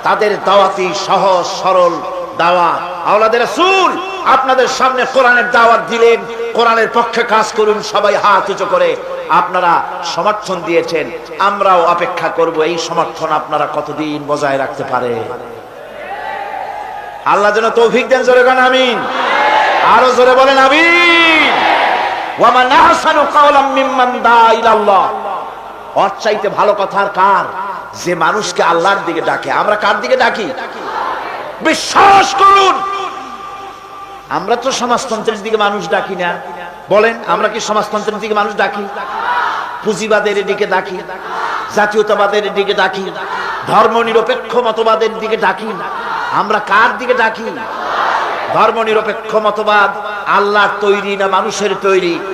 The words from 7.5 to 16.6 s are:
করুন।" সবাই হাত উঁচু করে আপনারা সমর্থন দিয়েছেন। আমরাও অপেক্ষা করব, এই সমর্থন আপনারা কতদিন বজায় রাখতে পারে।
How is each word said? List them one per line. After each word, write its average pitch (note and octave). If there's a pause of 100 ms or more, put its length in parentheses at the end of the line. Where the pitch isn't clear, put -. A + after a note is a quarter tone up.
করুন।" G#3
সবাই G3+
হাত F#3+
উঁচু F#3+
করে F3 (340)
আপনারা F3+ (340)
সমর্থন F#3+
দিয়েছেন। E3 (280)
আমরাও G3
অপেক্ষা E3+
করব, D#3+
এই E3+
সমর্থন D#3+
আপনারা D3+
কতদিন D3
বজায় C#3+
রাখতে C3+
পারে। B2 (2000)